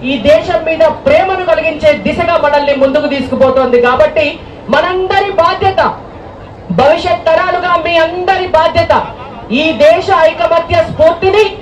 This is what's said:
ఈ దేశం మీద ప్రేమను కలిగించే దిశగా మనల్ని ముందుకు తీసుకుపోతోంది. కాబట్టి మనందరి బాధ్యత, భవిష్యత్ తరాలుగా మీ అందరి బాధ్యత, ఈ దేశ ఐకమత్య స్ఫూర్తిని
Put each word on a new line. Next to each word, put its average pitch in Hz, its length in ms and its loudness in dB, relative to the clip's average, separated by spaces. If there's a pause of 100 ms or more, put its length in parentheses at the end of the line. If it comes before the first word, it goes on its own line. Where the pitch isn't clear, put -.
ఈ 269 40 -2 (160)
దేశం 330 380 2
మీద 320 160 0 (220)
ప్రేమను 370 460 2
కలిగించే 311 400 0 (140)
దిశగా 339 300 -2 (100)
మనల్ని 285 360 2
ముందుకు 277 320 2
తీసుకుపోతోంది. 254 720 0
కాబట్టి 302 380 2 (480)
మనందరి 370 580 0 (100)
బాధ్యత, 370 400 0 (1000)
భవిష్యత్ 339 480 0
తరాలుగా 349 440 0 (140)
మీ 339 120 -2
అందరి 359 500 -2 (100)
బాధ్యత, 320 360 0 (680)
ఈ - 20 -2 (220)
దేశ 339 220 4 (220)
ఐకమత్య 339 460 0 (140)
స్ఫూర్తిని 381 560 2 (160)